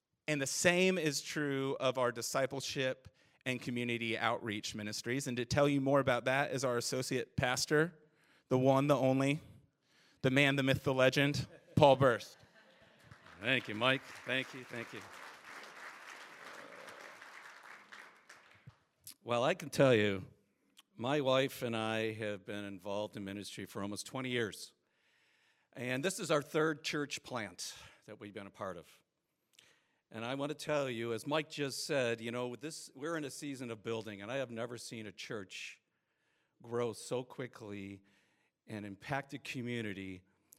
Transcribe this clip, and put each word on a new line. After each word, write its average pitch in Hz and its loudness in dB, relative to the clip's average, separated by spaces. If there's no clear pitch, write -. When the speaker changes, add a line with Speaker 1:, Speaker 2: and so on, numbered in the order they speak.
Speaker 1:
And 151 0
the 135 0
same 180 4
is 151 0
true 139 -2
of 127 2
our 123 4
discipleship 131 -2
and 127 0
community 120 -2
outreach 110 -2
ministries. 113 -4
And 123 -4
to 120 -2
tell 147 4
you 143 2
more 139 4
about 127 2
that 135 2
is 131 -2
our 123 0
associate 127 -2
pastor, 147 2
the 131 4
one, 135 6
the 143 8
only, 131 4
the 131 4
man, 139 6
the 139 4
myth, 135 4
the 139 2
legend, 131 4
Paul 143 10
Burst. 123 2
Speaker 2:
Thank 123 2
you, 113 -6
Mike. 127 4
Thank 127 -2
you, 131 -12
thank 117 -8
you. 113 -10
Well, 120 2
I 165 4
can 156 -10
tell 135 8
you, 104 4
my 135 0
wife 135 2
and 117 0
I 110 0
have 104 -6
been 104 -8
involved 101 -6
in 101 -6
ministry 98 -8
for 104 -8
almost 101 -6
twenty 131 -6
years. 120 -2
And 127 -2
this 190 -2
is 165 -6
our 151 4
third 156 0
church 143 -4
plant 104 -8
that 107 -16
we've 104 -12
been 101 -10
a 92 -16
part 95 -8
of. 82 -16
And 113 -8
I 127 -4
want 139 -4
to - -6
tell 147 0
you, 117 -2
as 110 -6
Mike 151 0
just 143 -6
said, 123 2
you 113 -6
know, 123 -4
this, 151 -12
we're 151 -4
in 156 -4
a 139 -6
season 131 -8
of 107 -8
building, 110 -6
and 104 -10
I 131 -2
have 127 -4
never 117 -6
seen 110 -10
a 101 -10
church - -10
grow 117 0
so 127 -4
quickly 104 -10
and 107 -8
impact 135 -6
a 143 -10
community 104 -6